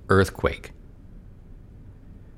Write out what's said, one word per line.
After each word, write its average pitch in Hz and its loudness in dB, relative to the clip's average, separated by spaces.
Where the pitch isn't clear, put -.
earthquake. - 4